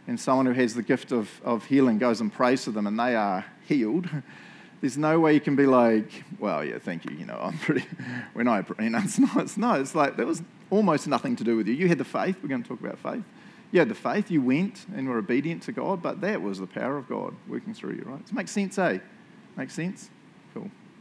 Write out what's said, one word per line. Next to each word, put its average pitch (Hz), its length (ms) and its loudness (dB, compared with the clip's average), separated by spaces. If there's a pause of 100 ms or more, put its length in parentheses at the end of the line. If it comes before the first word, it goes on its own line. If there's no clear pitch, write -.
and 120 120 -4
someone 131 260 4
who 127 80 4
has 123 200 2
the 120 100 -2
gift - 280 0
of, 110 180 0 (140)
of 117 220 -2
healing 131 320 4
goes 117 240 2
and 107 100 -2
prays 131 320 2
for 131 80 -6
them 104 160 -2
and 107 120 -2
they 120 160 0
are 101 300 0 (200)
healed. 151 500 0
<laughs> 143 40 -4 (640)
There's 135 160 -2
no 156 220 2
way 156 140 6
you 143 80 6
can 143 160 0
be 139 80 6
like, 120 580 4 (160)
"Well, 82 240 -2
yeah, 60 160 -6
thank 85 240 -8
you, 73 120 -10
you 78 100 -12
know, 60 160 -10
I'm 120 160 -6
pretty," - 280 -2 (240)
<laughs> 123 240 -10
when 120 140 0
I 110 140 2
pray. - 240 -6
And 113 100 -2
it's 104 240 0
not, 269 180 4
it's, - 200 -2
no, 220 160 2
it's 135 200 -2
like, 147 220 2
that 117 100 -2
was - 160 -2 (280)
almost 185 380 4
nothing 123 280 0
to 110 80 -6
do 113 140 2
with 104 100 0
you. 113 60 0
You 175 160 2
had 165 80 8
the - 80 8
faith, 160 360 -4
we're 165 60 -8
gonna 127 160 -4
talk 123 160 -12
about - 180 -8
faith. - 260 -6 (480)
You 180 80 6
had 220 100 6
the 214 60 -4
faith, 185 360 -4
you 156 100 4
went 139 440 0 (100)
and 135 120 -6
were 123 100 -2
obedient 135 460 -2
to 127 100 -8
God, 165 280 -4
but - 200 -6
that 208 200 -2
was 98 180 -6
the 95 80 -8
power 127 300 -6
of - 120 -10
God - 260 -6 (120)
working - 260 -8
through - 220 -10
you, - 100 -12
right? 135 160 -12
Does - 100 -20
it 208 40 -4
make 185 120 -4
sense, 196 300 -4
eh? 143 220 2 (580)
Make 131 120 -8
sense? 175 400 -8 (440)
Cool. 120 180 -12 (300)